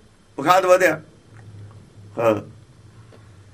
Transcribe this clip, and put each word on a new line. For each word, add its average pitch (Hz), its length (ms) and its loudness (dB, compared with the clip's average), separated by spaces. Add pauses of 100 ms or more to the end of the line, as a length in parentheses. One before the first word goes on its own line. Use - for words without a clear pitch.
(420)
ਵਿਖਾਦ 180 220 2
ਵਧਿਆ? 180 380 2 (1160)
ਹਾਂ। 113 160 0 (1200)